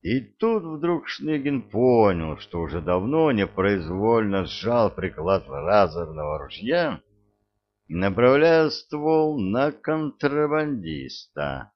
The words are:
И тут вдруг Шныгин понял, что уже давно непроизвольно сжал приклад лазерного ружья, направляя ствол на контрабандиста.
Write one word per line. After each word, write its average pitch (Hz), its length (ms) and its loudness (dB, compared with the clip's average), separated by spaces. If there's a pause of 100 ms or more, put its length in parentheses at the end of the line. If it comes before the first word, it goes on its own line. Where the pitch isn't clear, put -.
И 123 180 -2
тут 220 420 -2
вдруг 160 460 -4
Шныгин 143 540 -2
понял, 101 720 4
что - 240 -8
уже 78 180 -4
давно 110 540 2
непроизвольно 98 1120 0
сжал 113 440 0
приклад 90 600 -2
лазерного 78 880 0
ружья, 143 640 -4 (880)
направляя 131 800 4
ствол 156 680 -2
на 120 360 0
контрабандиста. 139 2000 -4